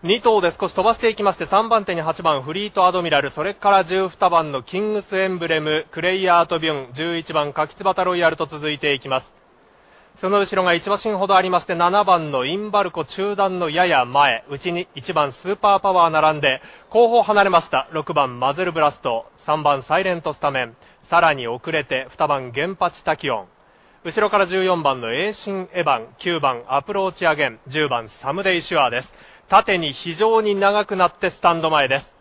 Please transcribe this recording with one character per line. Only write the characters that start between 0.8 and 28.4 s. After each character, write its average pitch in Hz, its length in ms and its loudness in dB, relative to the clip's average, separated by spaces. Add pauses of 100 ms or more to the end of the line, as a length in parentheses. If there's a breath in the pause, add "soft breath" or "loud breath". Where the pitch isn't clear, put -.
ば 226 80 4
し - 40 -8
て 233 100 0
い 220 60 0
き 214 80 -6
ま 202 100 2
し - 40 -4
て、 165 100 -8
三 294 220 2
番 220 160 0
手 185 100 -4
に 165 80 -4
八 160 200 -4
番 151 200 0
フ 147 100 -10
リ 202 160 -6
ー - 20 -10
ト 185 160 2
ア 185 60 4
ド 180 100 0
ミ 165 80 -2
ラ 147 100 4
ル、 139 100 -4
そ 147 120 -8
れ 196 120 -4
か - 160 0
ら 196 140 4
十 185 240 -2
二 180 220 0
番 160 220 2
の 131 100 -4
キ 180 160 -8
ン 214 140 -2
グ 208 100 -4
ス 196 160 -6
エ 190 80 0
ン 185 120 -4
ブ 170 100 -4
レ 160 120 2
ム、 151 300 -2
ク 160 120 -10
レ 185 140 0
イ 190 120 0
ア 170 140 6
ー 170 40 2
ト 170 120 -4
ビ 160 100 -2
ュ 135 220 -6
ン、 - 20 -18
十 165 240 -6
一 165 160 -10
番 147 200 -2
カ 156 140 -2
キ - 80 -20
ツ - 80 -16
バ 190 120 0
タ 185 100 -2
ロ 180 100 0
イ 175 60 -2
ヤ 170 80 4
ル 160 80 0
と 160 100 -4
続 151 240 -8
い 147 80 -6
て 147 140 0
い 135 80 -2
き - 80 -14
ま 131 140 -2
す。 - 100 -20 (880 soft breath)
そ 185 100 -2
の 202 80 2
後 196 160 -2
ろ 190 80 0
が 175 120 2
一 165 120 -4
馬 202 160 0
身 220 100 -4
ほ 190 140 -4
ど 196 80 2
あ 185 80 6
り 185 80 -2
ま 175 100 2
し - 40 -16
て、 180 100 -4
七 180 300 2
番 170 260 2
の 131 140 -2
イ 147 120 -4
ン 208 140 -8
バ 202 120 2
ル 180 80 -2
コ、 160 140 -8
中 196 320 -6
段 190 220 0
の 170 120 -4
や 175 160 2
や 143 180 4
前、 123 440 2
内 143 240 -6
に 175 220 -4
一 139 180 -10
番 147 200 0
ス - 180 -10
ー 202 60 -2
パ 202 200 4
ー 185 40 2
パ 196 120 0
ワ 175 140 6
ー 165 40 2
並 156 260 4
ん 147 40 -6
で、 135 220 0 (280 loud breath)
後 233 180 6
方 233 140 4
離 202 220 4
れ 196 60 2
ま 175 100 6
し - 80 -14
た、 135 220 -2
六 160 240 -6
番 127 240 0
マ 131 160 0
ズ 180 100 -4
ル 175 80 -4
ブ 165 80 -2
ラ 147 100 4
ス - 100 -18
ト、 117 260 -4 (180)
三 151 180 0
番 143 200 2
サ 156 160 0
イ 190 60 0
レ 180 100 0
ン 170 80 -6
ト 156 120 -4
ス - 40 -16
タ 147 120 -2
メ 131 140 -2
ン、 117 120 -14 (320 soft breath)
さ 170 120 4
ら 160 140 4
に 123 140 -6
遅 120 220 -8
れ 151 140 -2
て 131 260 -4
二 156 180 -2
番 131 220 -2
ゲ 139 160 -4
ン 190 100 -8
パ 175 140 -2
チ - 140 -20
タ 170 120 0
キ 139 140 -6
オ 110 100 -2
ン、 92 60 -18 (580 soft breath)
後 170 160 -4
ろ 208 100 2
か 208 80 2
ら 196 80 4
十 185 180 -2
四 180 180 0
番 135 180 0
の 113 120 -6
栄 185 200 -2
新 190 400 -8
エ 180 100 -4
バ 143 160 0
ン、 113 80 -10 (120)
九 170 220 -2
番 127 280 -2
ア 135 140 0
プ 208 120 -10
ロ 190 140 -2
ー 175 40 -6
チ 180 140 -4
ア 156 80 4
ゲ 147 120 0
ン、 113 200 -6
十 147 220 -2
番 117 200 -4
サ 135 240 -8
ム 190 100 -4